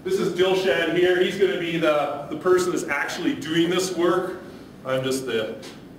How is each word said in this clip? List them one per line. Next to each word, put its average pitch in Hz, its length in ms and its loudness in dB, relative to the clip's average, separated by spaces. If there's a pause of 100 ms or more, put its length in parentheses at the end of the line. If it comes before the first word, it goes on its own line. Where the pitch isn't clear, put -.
This 190 180 0
is 170 180 -2
Dilshan 180 580 2
here. 180 260 4
He's 196 160 0
gonna 185 200 2
be 170 200 -2
the, 151 500 0
the 151 80 -8
person 180 360 4
that's - 160 -2
actually 151 480 -2
doing 165 340 0
this 185 260 -2
work. 180 460 0 (420)
I'm 131 180 -2
just 131 220 -2
the, 113 320 -4 (420)